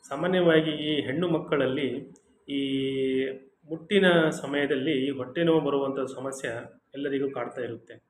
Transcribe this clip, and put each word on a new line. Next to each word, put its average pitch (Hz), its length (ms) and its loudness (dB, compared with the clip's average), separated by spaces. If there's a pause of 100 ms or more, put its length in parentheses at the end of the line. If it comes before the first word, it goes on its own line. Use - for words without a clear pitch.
ಸಾಮಾನ್ಯವಾಗಿ 160 600 4
ಈ 151 300 -2
ಹೆಣ್ಣು 160 280 -2
ಮಕ್ಕಳಲ್ಲಿ 139 600 0 (600)
ಈ 139 120 -4 (1080)
ಮುಟ್ಟಿನ 175 580 4
ಸಮಯದಲ್ಲಿ 143 800 0
ಈ 143 40 0
ಹೊಟ್ಟೆ 135 320 -4
ನೋವು 160 180 6
ಬರುವಂಥ 139 400 0
ಸಮಸ್ಯೆ 131 500 -6 (440)
ಎಲ್ಲರಿಗೂ 139 360 -4
ಕಾಡ್ತಾ 123 320 -8
ಇರುತ್ತೆ. 113 320 -10 (160)